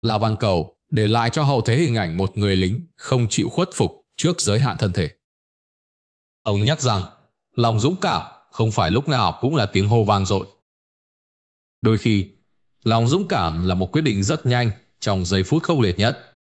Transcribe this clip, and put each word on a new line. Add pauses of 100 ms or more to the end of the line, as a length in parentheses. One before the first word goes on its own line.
La
Văn
Cầu (120)
để
lại
cho
hậu
thế
hình
ảnh
một
người
lính
không
chịu
khuất
phục (100)
trước
giới
hạn
thân
thể. (1300)
Ông
nhắc
rằng, (520)
"Lòng
dũng
cảm (300)
không
phải
lúc
nào
cũng
là
tiếng
hô
vang
dội." (1300)
Đôi
khi, (520)
lòng
dũng
cảm
là
một
quyết
định
rất
nhanh (280)
trong
giây
phút
khốc
liệt
nhất.